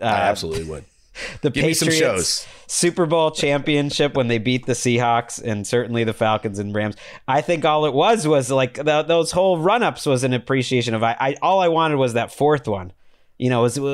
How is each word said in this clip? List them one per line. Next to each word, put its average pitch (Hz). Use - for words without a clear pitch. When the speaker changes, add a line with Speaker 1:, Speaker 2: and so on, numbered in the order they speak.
Speaker 1:
uh, 90
Speaker 2:
I 92
absolutely 85
would. 78
Speaker 1:
<laughs> -
the 147
Speaker 2:
Give 143
me 165
some 160
Speaker 1:
Patriots 156
Speaker 2:
shows. -
Speaker 1:
Super 175
Bowl 160
championship 143
when 131
they 117
beat 123
the 131
Seahawks 120
and 104
certainly 117
the 110
Falcons 107
and 101
Rams. 104
I 135
think 160
all 151
it 135
was 175
was, 139
like, 131
th-, 151
those 165
whole 185
run-ups 180
was 131
an 127
appreciation 123
of, 110
I, 113
I, 139
all 190
I 180
wanted 160
was 127
that 113
fourth 147
one. 95
You 127
know, 120
it 120
was 143